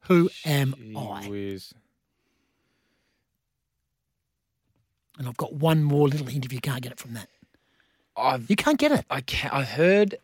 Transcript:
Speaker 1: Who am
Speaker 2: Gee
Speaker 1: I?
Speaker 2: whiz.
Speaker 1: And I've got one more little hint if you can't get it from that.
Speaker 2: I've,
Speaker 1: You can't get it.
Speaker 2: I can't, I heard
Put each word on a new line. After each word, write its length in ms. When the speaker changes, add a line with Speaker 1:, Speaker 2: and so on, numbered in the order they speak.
Speaker 1:
Who 260
am 320
Speaker 2:
Gee 180
Speaker 1:
I? 320
Speaker 2:
whiz. 460
Speaker 1:
And 80
I've 100
got 180
one 280
more 260
little 180
hint 180
if 80
you 80
can't 220
get 100
it 80
from 140
that. 140
Speaker 2:
I've, 320
Speaker 1:
You 80
can't 220
get 140
it. 180
Speaker 2:
I 100
can't, 320
I 120
heard 580